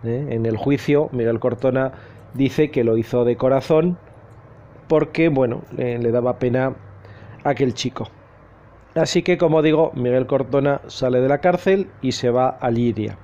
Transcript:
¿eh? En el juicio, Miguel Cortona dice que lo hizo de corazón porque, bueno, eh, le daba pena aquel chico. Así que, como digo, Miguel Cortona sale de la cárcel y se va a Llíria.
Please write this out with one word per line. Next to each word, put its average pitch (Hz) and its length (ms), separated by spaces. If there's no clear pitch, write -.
¿eh? 123 260
En 113 140
el 113 120
juicio, 143 560
Miguel 117 280
Cortona 127 520
dice 143 360
que 127 140
lo 113 140
hizo 120 260
de 120 120
corazón 156 600
porque, 156 420
bueno, 127 340
eh, 120 220
le 117 100
daba 123 280
pena 131 360
aquel 135 300
chico. - 340
Así 160 280
que, 175 160
como 160 240
digo, 156 320
Miguel 123 320
Cortona 139 640
sale 127 320
de 131 80
la 143 100
cárcel 180 500
y 131 100
se 123 180
va 127 180
a - 220
Llíria. 110 520